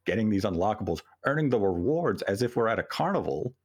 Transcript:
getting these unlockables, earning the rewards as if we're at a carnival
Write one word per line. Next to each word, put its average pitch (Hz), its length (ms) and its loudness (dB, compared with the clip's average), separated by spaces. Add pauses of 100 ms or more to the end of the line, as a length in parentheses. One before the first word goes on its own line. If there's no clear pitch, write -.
getting 107 240 2
these 98 140 2
unlockables, 92 580 0 (240)
earning 143 240 2
the 120 100 2
rewards 101 640 0
as 101 200 0
if 123 140 -2
we're 117 120 2
at 110 120 0
a - 40 -2
carnival 131 720 -2 (100)